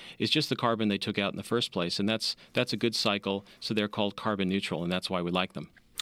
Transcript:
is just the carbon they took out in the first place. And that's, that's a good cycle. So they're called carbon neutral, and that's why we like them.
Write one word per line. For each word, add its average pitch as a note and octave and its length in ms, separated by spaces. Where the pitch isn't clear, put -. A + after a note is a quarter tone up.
is A#2 120
just - 180
the - 80
carbon A2+ 320
they G2+ 100
took G#2+ 200
out G2+ 140
in - 40
the G2 80
first - 260
place. F2 300
And G2+ 80
that's, A2+ 260
that's B2 180
a - 40
good A2 200
cycle. G2+ 500
So - 120
they're G#2+ 160
called G#2 280
carbon G2 320
neutral, F#2 340
and F2 80
that's F#2 180
why F#2 140
we F2 60
like F2+ 240
them. - 160